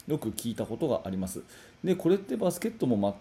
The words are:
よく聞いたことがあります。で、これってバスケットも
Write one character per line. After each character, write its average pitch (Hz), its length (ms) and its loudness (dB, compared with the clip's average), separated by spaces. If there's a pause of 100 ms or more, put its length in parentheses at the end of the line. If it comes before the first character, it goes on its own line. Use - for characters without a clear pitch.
よ - 100 0
く 110 120 -4
聞 117 200 -4
い 107 60 -2
た 110 100 -2
こ 113 100 -4
と 160 120 0
が 107 160 2
あ 95 60 -4
り 95 60 -2
ま 95 120 -2
す。 - 140 -8 (420)
で、 180 100 2
こ 180 140 0
れ 190 80 6
っ - 20 2
て 233 180 -6
バ 190 140 2
ス - 80 -2
ケ 220 120 -2
ッ - 20 -4
ト - 160 0
も 101 320 2